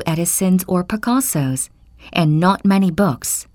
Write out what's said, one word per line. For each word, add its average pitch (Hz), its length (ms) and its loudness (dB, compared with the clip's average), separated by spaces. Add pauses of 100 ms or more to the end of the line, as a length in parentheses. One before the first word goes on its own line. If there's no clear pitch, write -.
Edisons 180 580 0
or 180 220 -2
Picassos, 214 800 -2 (460)
and 156 220 2
not 185 260 2
many 196 260 4
books, 170 640 -2